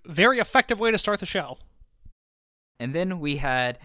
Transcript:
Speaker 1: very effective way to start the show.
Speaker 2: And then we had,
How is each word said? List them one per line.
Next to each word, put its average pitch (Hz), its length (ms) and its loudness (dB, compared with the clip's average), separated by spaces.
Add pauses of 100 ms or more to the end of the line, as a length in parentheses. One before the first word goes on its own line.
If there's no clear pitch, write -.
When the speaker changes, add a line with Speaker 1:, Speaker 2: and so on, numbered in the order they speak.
Speaker 1:
very 202 340 4
effective 240 400 2
way 226 120 2
to 214 80 2
start 208 220 -2
the 185 60 -8
show. 143 320 -6 (1200)
Speaker 2:
And 123 160 -8
then 180 260 -2
we 143 180 -2
had, 127 460 -2